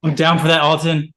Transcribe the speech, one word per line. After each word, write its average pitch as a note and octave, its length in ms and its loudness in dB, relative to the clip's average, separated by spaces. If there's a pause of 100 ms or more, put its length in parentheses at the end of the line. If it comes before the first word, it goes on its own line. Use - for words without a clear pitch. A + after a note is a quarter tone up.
I'm D#3 120 -2
down D#3+ 240 2
for D3+ 100 0
that, E3 120 2
Alton. D#3 560 -2